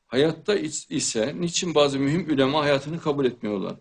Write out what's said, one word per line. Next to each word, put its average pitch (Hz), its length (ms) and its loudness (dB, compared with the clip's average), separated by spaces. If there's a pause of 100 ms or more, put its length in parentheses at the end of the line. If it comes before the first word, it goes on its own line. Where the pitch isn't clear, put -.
Hayatta 160 500 0
is-, - 380 -6
ise 127 440 -2
niçin 170 360 -2
bazı 139 240 4
mühim 151 320 0
ülema 139 320 2
hayatını 147 380 0
kabul 139 240 0
etmiyorlar? 104 560 -4